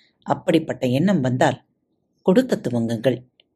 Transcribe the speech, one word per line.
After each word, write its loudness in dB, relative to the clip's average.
அப்படிப்பட்ட -2
எண்ணம் 0
வந்தால் 0
கொடுக்க 2
துவங்குங்கள். -2